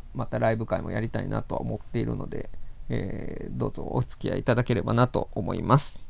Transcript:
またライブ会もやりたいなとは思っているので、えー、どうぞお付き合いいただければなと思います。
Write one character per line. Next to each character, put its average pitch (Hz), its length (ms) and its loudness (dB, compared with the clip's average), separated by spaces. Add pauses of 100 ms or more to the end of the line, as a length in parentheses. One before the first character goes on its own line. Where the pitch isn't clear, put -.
(140)
ま 120 120 -2
た 120 120 -2
ラ 113 140 4
イ 113 40 2
ブ 110 100 -2
会 - 160 0
も 90 100 -4
や 104 80 0
り 117 100 -2
た 110 100 -2
い 92 80 -4
な 107 140 0
と - 140 -4
は - 60 -2
思 110 140 -2
っ - 40 -6
て - 180 -4
い 113 60 2
る 113 100 0
の 101 140 -4
で、 - 200 -4 (420)
え - 600 -2
ー、 123 80 -4
ど 120 100 0
う - 40 -4
ぞ - 180 -6
お 123 120 2
付 - 260 -4
き 92 40 0
合 92 40 0
い 95 40 -2
い - 40 -6
た 123 100 4
だ 123 80 2
け 120 140 2
れ 87 60 2
ば 107 100 0
な 120 160 6
と - 240 -2
思 87 240 -2
い 85 80 -4
ま 131 140 10
す。 - 320 -2